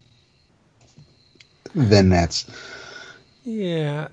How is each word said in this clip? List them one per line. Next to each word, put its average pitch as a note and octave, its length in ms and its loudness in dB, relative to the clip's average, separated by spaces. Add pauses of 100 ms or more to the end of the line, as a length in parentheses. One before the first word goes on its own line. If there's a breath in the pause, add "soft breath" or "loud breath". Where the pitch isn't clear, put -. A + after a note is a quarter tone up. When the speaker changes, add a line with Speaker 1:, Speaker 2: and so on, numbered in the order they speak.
(1700)
Speaker 1:
then G#2 340 6
that's F2 380 2 (960 loud breath)
Speaker 2:
Yeah, E3 680 -4